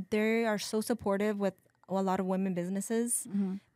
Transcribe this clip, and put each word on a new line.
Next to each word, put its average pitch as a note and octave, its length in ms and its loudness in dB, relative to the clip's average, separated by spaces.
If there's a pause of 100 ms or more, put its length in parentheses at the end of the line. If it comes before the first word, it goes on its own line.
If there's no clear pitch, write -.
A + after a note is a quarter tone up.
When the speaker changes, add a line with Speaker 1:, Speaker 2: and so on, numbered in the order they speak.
(100)
Speaker 1:
they A3 340 2
are G#3+ 140 2
so A3 220 -2
supportive G#3 580 0
with G3 160 0 (340)
a F3+ 140 -2
lot F#3+ 180 2
of F#3 60 -2
women F#3+ 280 0
businesses G3 760 -2
Speaker 2:
Mm-hmm. G3+ 260 0 (220)